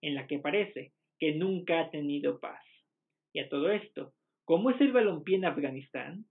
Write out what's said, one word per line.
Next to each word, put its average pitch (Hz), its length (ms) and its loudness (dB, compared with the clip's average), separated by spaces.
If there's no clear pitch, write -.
en 151 100 -2
la 135 140 -6
que 147 100 -4
parece 147 540 -2
que 156 140 0
nunca 175 480 0
ha 160 100 -2
tenido 143 500 -2
paz. - 240 -12
Y 156 60 -6
a 135 100 -8
todo 143 220 0
esto, 202 420 -6
¿cómo 185 240 4
es 247 120 2
el 269 100 6
balompié 190 460 4
en 190 80 2
Afganistán? 143 840 -4